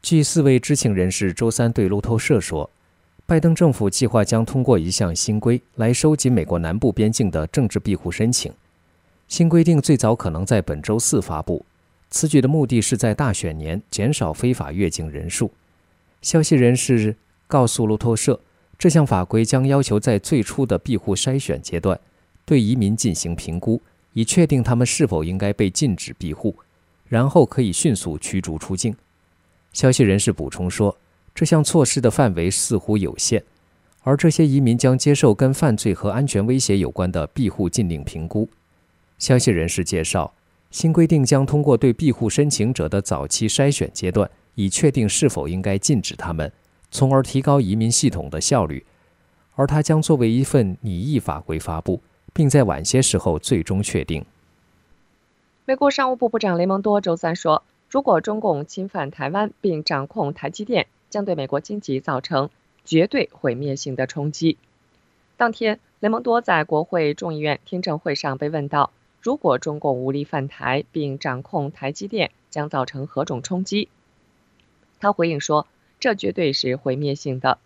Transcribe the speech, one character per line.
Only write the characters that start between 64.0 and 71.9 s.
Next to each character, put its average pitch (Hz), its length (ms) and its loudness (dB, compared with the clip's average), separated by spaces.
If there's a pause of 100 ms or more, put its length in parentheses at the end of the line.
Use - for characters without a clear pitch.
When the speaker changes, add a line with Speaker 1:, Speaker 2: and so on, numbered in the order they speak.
Speaker 2:
冲 147 240 -6
击。 160 280 -2 (800)
当 233 140 2
天， 220 280 -2 (200)
雷 214 100 0
蒙 233 120 -2
多 240 200 0
在 165 220 2
国 160 200 -2
会 156 300 -2
众 175 180 -8
议 151 60 -8
院 151 260 -4
听 180 160 -8
证 160 180 -6
会 151 160 -4
上 139 220 -6
被 147 140 -6
问 147 180 -6
到， 147 220 0 (320)
如 269 160 -4
果 135 200 0
中 151 220 -8
共 131 240 -4
武 135 80 -4
力 143 120 -4
犯 139 240 -6
台 135 440 -6
并 143 260 -6
掌 131 240 -6
控 143 300 -6
台 139 180 -8